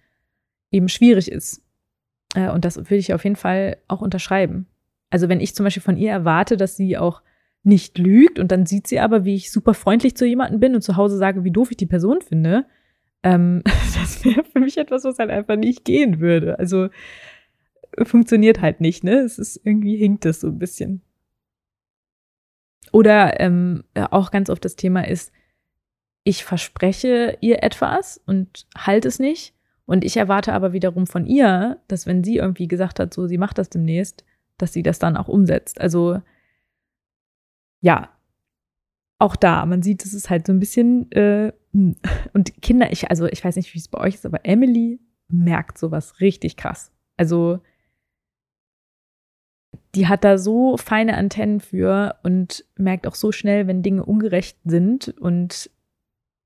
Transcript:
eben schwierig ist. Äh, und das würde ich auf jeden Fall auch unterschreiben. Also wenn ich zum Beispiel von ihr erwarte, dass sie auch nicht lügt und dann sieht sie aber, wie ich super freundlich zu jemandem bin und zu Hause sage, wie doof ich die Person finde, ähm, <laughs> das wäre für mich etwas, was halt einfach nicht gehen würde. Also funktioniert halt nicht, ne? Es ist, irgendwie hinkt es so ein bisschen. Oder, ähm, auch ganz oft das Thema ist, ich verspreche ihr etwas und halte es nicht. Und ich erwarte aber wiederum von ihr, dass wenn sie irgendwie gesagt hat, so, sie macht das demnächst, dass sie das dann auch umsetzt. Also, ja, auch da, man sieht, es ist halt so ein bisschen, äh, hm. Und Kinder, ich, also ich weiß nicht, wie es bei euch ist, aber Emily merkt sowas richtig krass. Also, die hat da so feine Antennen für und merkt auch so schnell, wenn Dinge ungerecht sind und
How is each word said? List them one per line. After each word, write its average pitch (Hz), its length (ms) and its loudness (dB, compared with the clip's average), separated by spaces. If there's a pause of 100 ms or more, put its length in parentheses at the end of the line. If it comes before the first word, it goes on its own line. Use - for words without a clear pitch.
(720)
eben 185 200 2
schwierig 233 420 4
ist. - 300 -12 (720)
Äh, 190 160 -2
und 175 160 -2
das 175 100 -6
würde 202 200 -2
ich 190 180 -2
auf 165 100 -6
jeden 202 120 -2
Fall 190 420 -4 (100)
auch 190 140 -6
unterschreiben. 185 640 -2 (420)
Also 175 220 0
wenn 180 100 2
ich - 140 -6
zum 202 100 -2
Beispiel 196 180 -2
von - 140 0
ihr 214 140 -2
erwarte, 185 480 0
dass 190 180 -2
sie 190 220 -2
auch 175 240 -4 (400)
nicht 196 340 4
lügt 196 420 6
und 180 140 0
dann 185 140 2
sieht 202 200 -4
sie 247 140 -2
aber, 214 240 2
wie 196 100 -2
ich 196 160 -8
super 220 220 0
freundlich 233 420 2
zu 247 120 0
jemandem 240 340 0
bin 254 140 4
und 220 80 0
zu 185 140 -2
Hause 202 200 2
sage, 190 260 0
wie 180 100 -2
doof 226 180 2
ich - 80 -12
die 190 80 -2
Person 190 340 0
finde, 165 460 0 (600)
ähm, 175 380 4
<laughs> - 0 -
das - 600 -2
wäre 254 200 2
für - 160 -2
mich 269 180 0
etwas, 269 260 -4
was 262 140 -4
halt 220 120 -2
einfach 208 260 -2
nicht 220 280 -2
gehen 240 360 2
würde. 170 380 0
Also 185 300 -2 (1120)
funktioniert 226 580 4
halt 156 200 0
nicht, 165 240 -2
ne? 196 120 2
Es 262 220 0
ist, - 260 -10
irgendwie 214 320 0
hinkt 208 300 0
es 160 140 -2
so - 80 -6
ein 160 100 -6
bisschen. 185 440 -8 (1900)
Oder, 214 480 6
ähm, 180 440 0 (100)
auch - 360 -2
ganz 196 180 0
oft 185 160 -4
das 180 120 -6
Thema 180 300 -2
ist, - 260 -6 (880)
ich - 220 -2
verspreche 233 960 -2
ihr 226 220 2
etwas - 640 -2
und 190 400 -4 (100)
halte 220 320 0
es 247 100 -6
nicht. 285 360 -4 (320)
Und 185 180 0
ich 196 120 -4
erwarte 202 360 0
aber 190 200 -2
wiederum 180 340 -2
von 175 200 -4
ihr, 226 600 2
dass 185 180 -8
wenn 180 180 0
sie 220 120 -2
irgendwie 180 320 -2
gesagt 180 300 -4
hat, 175 160 -4
so, 180 120 -6
sie 175 120 -4
macht 202 200 -4
das 190 120 -4
demnächst, 165 540 -4 (340)
dass 180 140 -4
sie 170 100 -6
das 165 160 -2
dann 165 180 0
auch - 120 -6
umsetzt. - 520 0
Also, 175 400 0 (1600)
ja, 170 300 2 (1080)
auch 190 180 2
da, 175 280 2
man 180 180 0
sieht, 190 220 -2
es 190 80 -14
ist 202 160 -12
halt 170 180 -2
so 190 60 2
ein 190 80 4
bisschen, 240 520 0
äh, 208 400 2 (240)
hm. 190 200 2 (360)
Und - 300 -2
Kinder, 247 280 2
ich, - 200 -6
also 170 160 -2
ich - 180 -6
weiß 175 120 -4
nicht, 185 180 -8
wie 170 40 -10
es 160 100 -16
bei - 120 -10
euch 190 140 -2
ist, - 120 -16
aber - 180 -6
Emily 233 540 2 (300)
merkt 170 480 0
sowas 156 440 -8
richtig 185 360 -2
krass. - 340 -12 (280)
Also, 170 420 -2 (2250)
die 185 140 2
hat 196 160 0
da 196 140 6
so 233 380 0
feine 220 400 -2
Antennen 208 440 -4
für 190 640 -2
und 180 420 -2 (120)
merkt 190 300 -2
auch - 80 -8
so 214 160 -2
schnell, 202 360 -2
wenn 185 160 -2
Dinge 190 220 -2
ungerecht 208 600 -2
sind 180 440 0 (120)
und 175 500 -4 (760)